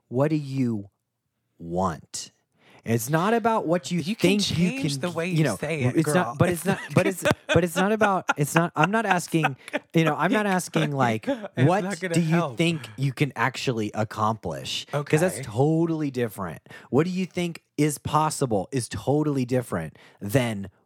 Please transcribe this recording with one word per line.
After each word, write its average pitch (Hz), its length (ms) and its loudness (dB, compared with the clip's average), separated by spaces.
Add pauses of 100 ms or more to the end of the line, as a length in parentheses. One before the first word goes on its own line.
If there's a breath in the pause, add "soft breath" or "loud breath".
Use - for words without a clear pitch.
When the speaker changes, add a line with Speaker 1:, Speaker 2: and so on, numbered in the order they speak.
Speaker 1:
what 135 200 2
do 160 60 0
you 131 540 -2 (680)
want? 85 760 -6 (540 soft breath)
It's 113 240 0
not 170 240 2
about 226 320 0
what 175 260 -2
you 175 100 0
Speaker 2:
You 170 140 -4
can 196 240 4
Speaker 1:
think - 180 -2
you 175 140 4
Speaker 2:
change 262 220 -2
Speaker 1:
can, 139 60 -4
Speaker 2:
the 175 120 -4
way 165 160 -4
Speaker 1:
you 175 100 0
Speaker 2:
you 156 80 4
Speaker 1:
know, 107 100 2
Speaker 2:
say 151 280 -4
it, - 120 0
Speaker 1:
it's 160 100 2
Speaker 2:
girl. 151 100 2
Speaker 1:
not, 175 220 0
but 175 120 4
it's 170 160 -4
not, 190 140 0 (140)
but 180 140 4
it's, 190 160 -2 (140)
Speaker 2:
<laughs> - 100 -16
Speaker 1:
but 269 160 4
it's 170 140 -2
not 196 160 2
about, 208 320 2 (100)
it's 147 200 0
not, 165 200 4
I'm 160 160 4
not 220 140 0
asking, 165 580 0
Speaker 2:
<laughs> - 100 -10
It's - 0 -
not - 200 -8
Speaker 1:
you 165 100 4
know, 151 140 2
I'm 175 160 2
not 214 100 2
Speaker 2:
gonna 196 120 2
Speaker 1:
asking, 156 360 -2
Speaker 2:
<laughs> 143 40 -4
Speaker 1:
like, 117 340 2
Speaker 2:
it's 262 100 -2 (180)
not 127 80 4
Speaker 1:
what 180 360 2
Speaker 2:
gonna 180 120 -4
Speaker 1:
do 165 60 4
you 165 160 2
Speaker 2:
help. 151 220 0
Speaker 1:
think 165 400 0
you 135 160 0
can 139 240 -2
actually 113 560 -2
accomplish? 107 1000 -4
'Cause 147 300 0
that's 185 140 2
Speaker 2:
Okay. 135 80 -8
Speaker 1:
totally 156 680 2
different. 107 500 -4 (280 loud breath)
What 147 160 4
do 185 60 -4
you 185 140 -2
think 175 380 -6 (140)
is 147 220 2
possible 139 760 0
is 127 160 -4
totally 135 560 0
different 120 500 -4 (240 loud breath)
than 101 500 -2 (160)